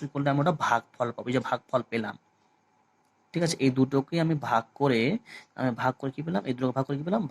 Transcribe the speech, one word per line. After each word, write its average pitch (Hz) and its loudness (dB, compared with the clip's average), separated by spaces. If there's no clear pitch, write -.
করলে 143 0
আমরা 143 2
ওটা 170 2
ভাগফল 120 0
পাবো, - -10
এই 123 2
যে 127 4
ভাগফল 127 -2
পেলাম, 110 -4
ঠিক 165 0
আছে? 160 -2
এই 135 6
দুটোকে 135 2
আমি 160 2
ভাগ 113 2
করে, 131 4
আমি 131 0
ভাগ 127 2
করে 135 -4
কি 147 -6
পেলাম? 190 -2
এই 131 -2
দুটোকে 127 -2
ভাগ 135 0
করে 143 -4
কি 151 -8
পেলাম? 208 0